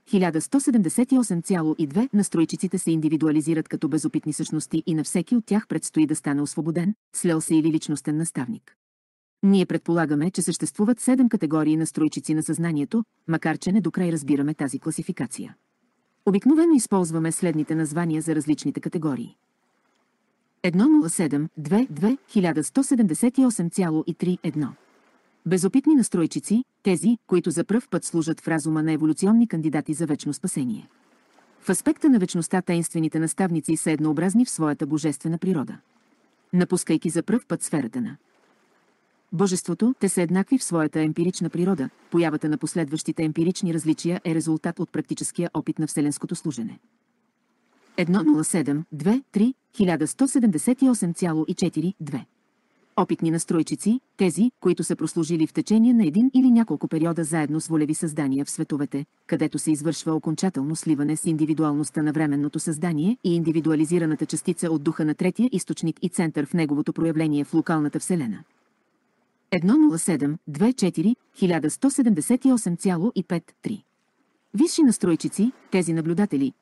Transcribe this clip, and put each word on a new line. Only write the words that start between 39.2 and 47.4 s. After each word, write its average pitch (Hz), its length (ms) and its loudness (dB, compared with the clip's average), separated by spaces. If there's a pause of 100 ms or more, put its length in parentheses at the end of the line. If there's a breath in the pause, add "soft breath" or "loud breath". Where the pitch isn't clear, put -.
божеството, 185 680 0
те 196 100 0
са 185 140 0
еднакви 175 360 0
в - 60 -6
своята 160 360 -2
емпирична 165 500 -2
природа, 170 400 -2 (200)
появата 160 380 0
на 151 100 0
последващите 160 640 -4
емпирични 165 500 0
различия 160 500 -2
е 165 100 -2
резултат 160 460 -2
от 165 120 -6
практическия - 640 -6
опит 151 240 -4
на 156 80 0
вселенското 147 480 -4
служене. 123 440 -8 (1200)